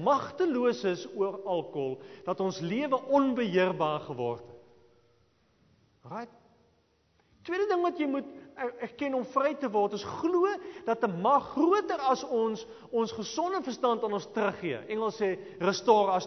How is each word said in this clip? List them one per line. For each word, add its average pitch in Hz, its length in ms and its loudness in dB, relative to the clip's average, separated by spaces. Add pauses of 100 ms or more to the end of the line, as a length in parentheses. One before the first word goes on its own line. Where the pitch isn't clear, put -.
magteloos 247 840 2
is 180 160 -2 (100)
oor 196 340 -2
alkohol, 139 500 -2 (280)
dat 180 180 -2
ons 175 200 -2
lewe 254 340 0 (160)
onbeheerbaar 185 920 2
geword 120 380 -4
het. - 140 -20 (1500)
Right? 233 260 -10 (1080)
Tweede 381 240 0
ding 349 120 2
wat 349 160 0
jy 302 120 0
moet 277 160 -2 (280)
er-, 240 200 -6 (120)
erken 269 320 -4
om 233 140 -2
vry 277 260 4
te 254 120 -2
word, 202 280 2
is - 60 -8 (160)
glo 349 300 4 (360)
dat - 200 0
'n 175 160 -4
mag 269 320 4
groter 349 440 2 (120)
as 254 120 2
ons, 226 440 -2 (240)
ons 226 240 0
gesonde 330 480 -2
verstand 233 400 0
aan 208 160 -2
ons 151 160 -8
teruggee. 185 520 -2
Engels 214 320 -4
sê, 190 200 0 (200)
"Restore 196 580 4
us 185 100 -2